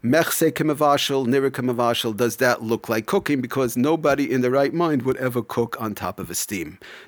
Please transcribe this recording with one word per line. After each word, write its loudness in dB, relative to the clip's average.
mechse 2
kemavashel, 2
nira 2
kemavashel, 0
does 0
that 2
look -2
like -2
cooking? 0
Because -2
nobody 2
in 2
the 2
right 2
mind 0
would 0
ever -2
cook -4
on -6
top -6
of -10
a -10
steam. -6